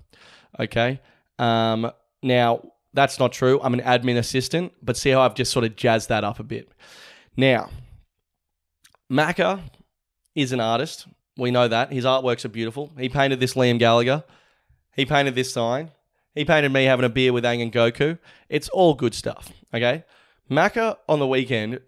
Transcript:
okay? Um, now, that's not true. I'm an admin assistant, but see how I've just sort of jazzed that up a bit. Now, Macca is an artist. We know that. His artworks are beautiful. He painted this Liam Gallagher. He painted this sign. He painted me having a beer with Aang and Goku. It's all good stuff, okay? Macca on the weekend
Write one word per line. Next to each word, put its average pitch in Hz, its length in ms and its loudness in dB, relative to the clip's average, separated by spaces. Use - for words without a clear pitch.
okay? 120 420 -2
Um, 113 540 0
now, 120 500 2
that's 139 240 2
not 123 140 2
true. 131 300 2
I'm 123 120 0
an 123 60 -2
admin 123 360 0
assistant, 131 560 -4
but 123 140 -4
see - 140 0
how 131 100 4
I've 127 140 4
just - 180 -4
sort 117 140 0
of 110 100 -6
jazzed 113 320 0
that 107 160 -2
up 104 160 -6
a - 20 -12
bit. 113 300 -12
Now, 127 320 2
Macca 175 480 0
is 131 180 -2
an 127 80 -2
artist. 117 460 -2
We 123 140 -2
know 123 180 4
that. 120 240 0
His 127 140 -4
artworks 127 400 -2
are - 20 -8
beautiful. 113 500 -8
He 131 120 -6
painted 139 280 0
this 127 140 -2
Liam 123 260 2
Gallagher. 120 460 4
He 143 80 0
painted 139 300 0
this 127 180 -2
sign. 131 380 -4
He 147 120 -4
painted 151 260 2
me 135 120 2
having 127 200 4
a 120 60 2
beer 127 240 2
with 120 100 -2
Aang 120 160 0
and 117 100 -4
Goku. 120 480 0
It's 151 220 -4
all 175 240 4
good 120 200 -2
stuff, - 380 -10
okay? 123 300 -2
Macca 202 460 0
on 156 120 2
the 139 80 0
weekend 123 600 -2